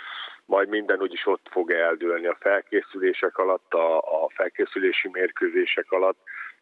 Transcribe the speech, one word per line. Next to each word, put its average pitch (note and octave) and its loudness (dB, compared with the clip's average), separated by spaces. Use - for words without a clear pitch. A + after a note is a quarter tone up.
majd G2 2
minden G#2 0
úgyis F2+ -4
ott F#2+ 0
fog E2+ 0
eldőlni E2+ 2
a E2+ 0
felkészülések F#2+ 0
alatt, F#2 0
a, E2 2
a D#2+ 0
felkészülési F#2+ -2
mérkőzések F2+ 0
alatt. F#2+ 2